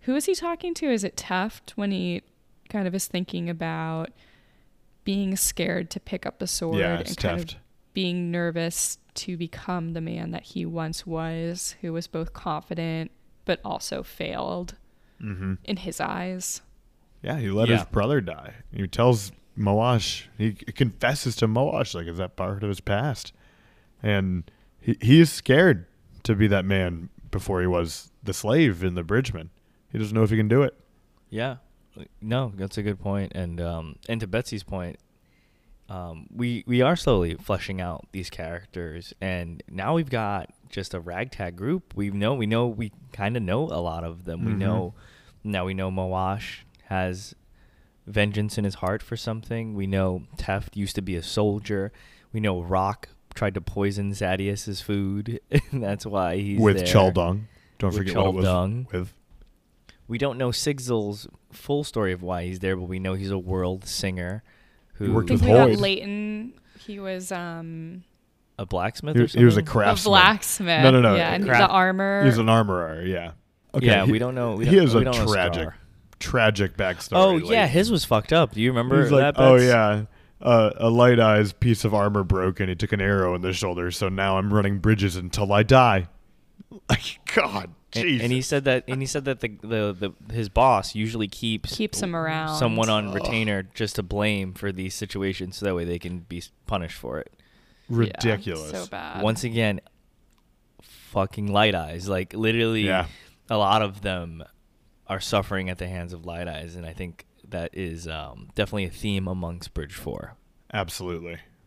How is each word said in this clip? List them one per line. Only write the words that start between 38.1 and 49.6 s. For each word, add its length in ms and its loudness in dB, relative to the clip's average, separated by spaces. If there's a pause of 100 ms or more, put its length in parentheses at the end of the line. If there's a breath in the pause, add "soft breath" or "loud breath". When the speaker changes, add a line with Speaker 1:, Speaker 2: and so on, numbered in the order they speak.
Speaker 3:
these 180 -10
characters, 920 -12
and 480 -8
now 260 -4
we've 160 0
got 400 -4 (180)
just 260 -10
a 60 -6
ragtag 560 -8
group. 400 -6
We 140 -4
know, 240 -2
we 120 -2
know, 220 0
we 240 -8 (200)
kinda 280 -4
know 240 -2
a 180 -4
lot 220 -6
of 200 -12
them. 200 -8
We 80 -2
Speaker 2:
Mm-hmm. 80 -4
Speaker 3:
know, 340 -2 (480 soft breath)
now 220 -4
we 100 -4
know 160 -4
Mawash 680 -4 (260)
has 500 -4 (720)
vengeance 500 0
in 80 -2
his 120 -2
heart 260 -4
for 140 -10
something. 580 -8